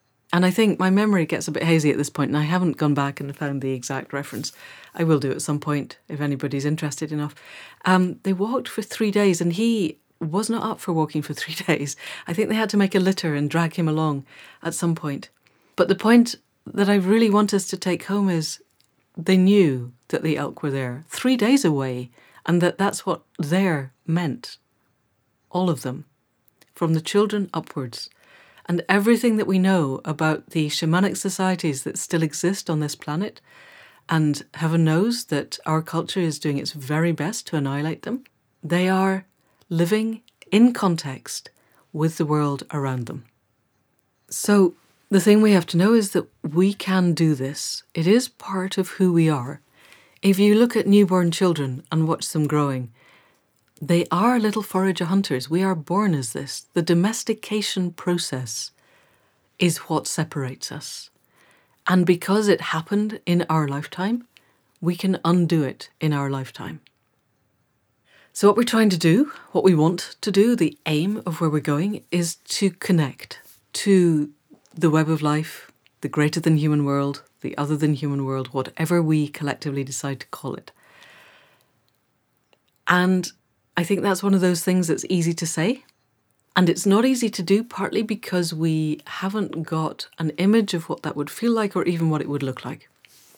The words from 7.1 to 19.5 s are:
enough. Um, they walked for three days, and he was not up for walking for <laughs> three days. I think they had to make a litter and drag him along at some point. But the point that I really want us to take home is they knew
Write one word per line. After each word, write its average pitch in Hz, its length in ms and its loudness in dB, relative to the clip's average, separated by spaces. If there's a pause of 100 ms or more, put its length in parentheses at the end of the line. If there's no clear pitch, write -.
enough. 147 240 -6 (500)
Um, 185 380 2
they 190 100 -2
walked 226 360 -4
for - 120 -8
three 208 300 -4
days, 196 300 2
and 170 120 0
he 220 460 -2 (220)
was 190 300 -4
not 226 120 -2
up 220 180 -6
for 180 120 -6
walking 151 300 -2
for 147 120 -10
<laughs> - 0 -
three - 200 -10
days. - 420 -4 (320)
I 175 40 -6
think 208 160 -2
they 214 60 -2
had 220 160 0
to 214 60 -2
make 196 180 2
a 190 60 4
litter 185 340 0
and 143 160 -2
drag 165 240 0
him 160 140 0
along 156 360 -2 (380)
at 165 120 -6
some 170 200 0
point. 143 360 -8 (460)
But 175 120 4
the 190 60 2
point 233 420 6 (300)
that 202 240 0
I 208 40 4
really 208 360 4
want 208 240 2
us 196 140 -2
to 185 80 -6
take 175 280 -4
home 196 240 -2
is 165 340 -2 (540)
they 180 200 2
knew 165 560 4 (160)